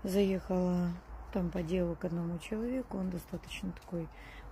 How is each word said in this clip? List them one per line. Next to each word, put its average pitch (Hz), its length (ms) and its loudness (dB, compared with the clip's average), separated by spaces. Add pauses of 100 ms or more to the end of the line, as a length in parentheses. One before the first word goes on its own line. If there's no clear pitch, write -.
заехала 180 840 4 (420)
там 175 180 2
по 180 120 0
делу 170 340 2
к - 80 -8
одному 170 340 0
человеку. 233 600 -2
Он 185 120 0
достаточно 180 600 -6
такой 165 340 -6 (440)